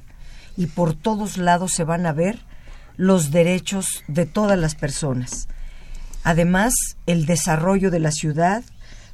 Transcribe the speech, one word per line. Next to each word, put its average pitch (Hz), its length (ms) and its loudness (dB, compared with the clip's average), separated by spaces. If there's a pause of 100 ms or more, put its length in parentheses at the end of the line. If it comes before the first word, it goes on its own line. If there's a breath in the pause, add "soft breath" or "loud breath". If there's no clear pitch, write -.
(560 loud breath)
y 175 120 0
por 165 260 0
todos 202 420 -2
lados 175 360 2
se 170 120 0
van 170 220 0
a 156 80 0
ver 180 240 0 (580 loud breath)
los 180 340 4
derechos 180 800 2
de 160 160 2
todas 202 340 2
las 160 160 0
personas. 131 760 -4 (760 loud breath)
Además, 180 500 4 (320)
el 170 220 2
desarrollo 175 640 2
de 170 80 0
la 160 120 2
ciudad 165 540 0 (500 loud breath)